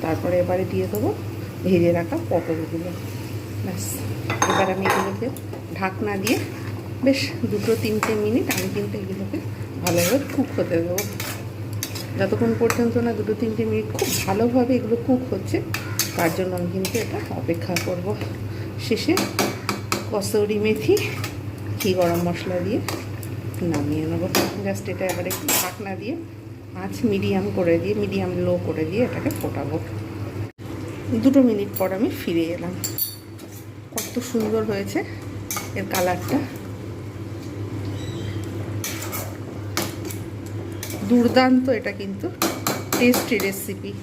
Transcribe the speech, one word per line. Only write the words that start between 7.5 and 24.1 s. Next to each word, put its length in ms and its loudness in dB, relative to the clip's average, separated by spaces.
দুটো 200 2
তিনটে 280 2
মিনিট 220 2
আমি 200 0
কিন্তু 280 -2
এগুলোকে 340 -4
ভালোভাবে 340 4
কুক 240 2
হতে 180 2
দেবো। 180 0
যতক্ষণ 320 4
পর্যন্ত 340 4
না 140 2
দুটো 220 2
তিনটে 300 0
মিনিট 160 2
খুব 120 2
ভালোভাবে 540 4
এগুলো 160 2
কুক 140 6
হচ্ছে, 260 0
তার 200 4
জন্য 220 0
আমি 160 0
কিন্তু 180 0
এটা 160 -4
অপেক্ষা 340 -2
করব। 200 -2
শেষে 280 2
কসুরি 540 2
মেথি, 300 4
ঘি, 100 2
গরম 280 6
মশলা 380 0
দিয়ে 140 2
নামিয়ে 400 2